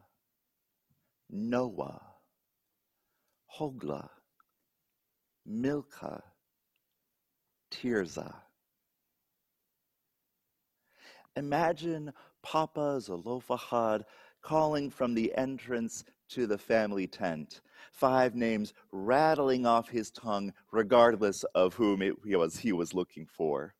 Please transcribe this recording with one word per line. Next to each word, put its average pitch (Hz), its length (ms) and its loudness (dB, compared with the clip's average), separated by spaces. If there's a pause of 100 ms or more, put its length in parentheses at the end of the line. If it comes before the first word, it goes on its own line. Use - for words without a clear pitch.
(1300)
Noah, 110 720 -4 (1600)
Hogla, 117 520 -8 (1400)
Milcah, 127 800 -6 (1500)
Tirzah. 107 640 -4 (3000)
Imagine 151 760 0 (320)
Papa 147 560 -2
Zelophehad 110 1040 -2 (360)
calling 151 480 0
from 120 240 -2
the 113 220 0
entrance 127 680 -4 (260)
to 123 180 -2
the 104 100 0
family 101 500 0
tent, 90 540 -6 (300)
five 127 440 2
names 113 380 -2 (180)
rattling 131 760 2
off 117 220 4
his 113 240 -4
tongue 101 400 -4 (200)
regardless 107 720 6 (120)
of 90 200 6
whom 101 260 2
it 95 140 0 (100)
was 85 320 2
he 113 140 -2
was 85 220 -2
looking 87 320 -4
for. 76 540 -4